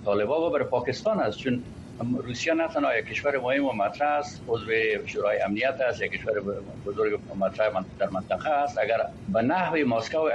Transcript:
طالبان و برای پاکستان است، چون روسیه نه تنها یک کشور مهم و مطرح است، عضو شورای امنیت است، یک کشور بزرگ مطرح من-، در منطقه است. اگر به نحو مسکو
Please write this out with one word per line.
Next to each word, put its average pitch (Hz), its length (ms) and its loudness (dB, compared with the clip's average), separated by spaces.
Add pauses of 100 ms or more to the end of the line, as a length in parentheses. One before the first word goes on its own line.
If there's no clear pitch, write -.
طالبان 104 380 2
و 165 80 2
برای 143 140 2
پاکستان 135 560 0
است، 110 180 0
چون 123 240 0 (640)
روسیه 143 280 0
نه 165 140 2
تنها 139 300 2
یک 107 80 -2
کشور 139 320 0
مهم 131 260 2
و 131 80 2
مطرح 107 360 0
است، 147 400 -2
عضو 107 180 0 (400)
شورای 104 340 0
امنیت 117 400 0
است، 120 220 0
یک 92 100 -2
کشور 104 300 -2 (440)
بزرگ 104 340 0 (180)
مطرح 98 360 2
من-، 95 100 -2 (140)
در - 100 2
منطقه 98 420 -2
است. 143 280 0
اگر 110 220 2 (320)
به 110 100 4
نحو 170 340 2
مسکو 147 580 2